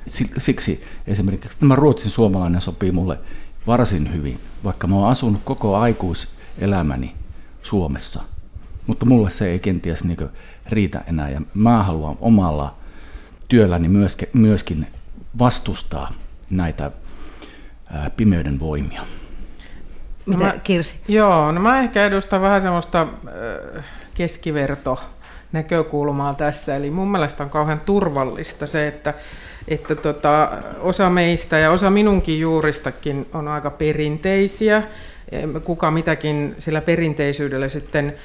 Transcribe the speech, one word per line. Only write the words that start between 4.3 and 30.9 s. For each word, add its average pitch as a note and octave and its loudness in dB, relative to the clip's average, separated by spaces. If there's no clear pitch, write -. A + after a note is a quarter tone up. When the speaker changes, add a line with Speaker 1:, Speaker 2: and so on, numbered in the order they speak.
Speaker 1:
vaikka F2+ -2
mä G2 4
oon G2+ 4
asunut A2+ 2
koko G#2 0
aikuiselämäni F#2 -2
Suomessa. D#2+ -2
Mutta A#2 0
mulle A#2 6
se F#2+ -2
ei F2+ 0
kenties, F2 -2
niinkö, E2 -2
riitä G#2 0
enää, D2+ -2
ja C#2+ -4
mä A2 6
haluan D#2 -2
omalla E2+ 4
työlläni F2 6
myöske-, G2 2
myöskin G2+ 4
vastustaa G#2 0
näitä, D#2+ -2
ää, D2 -6
pimeyden D#2 2
voimia. D2 -4
Speaker 2:
Mitä, F#3 2
Speaker 3:
Mä, G3 2
Speaker 2:
Kirsi? F3 0
Speaker 3:
joo, F#3 6
no F3 0
mä B3 4
ehkä A3+ 2
edustan G3 0
vähän G3 4
semmoista, F3 0
äh, A#2 -6
keskiverto C#3 -2
näkökulmaa D3 0
tässä. D3 -2
Eli C#3+ -4
mun F#3+ -2
mielestä D3+ -2
on C#3+ -8
kauhean D3+ 0
turvallista D3+ -2
se, D3+ 0
että, D3 -4
että, D3+ -2
tota, D3+ 2
osa F#3 2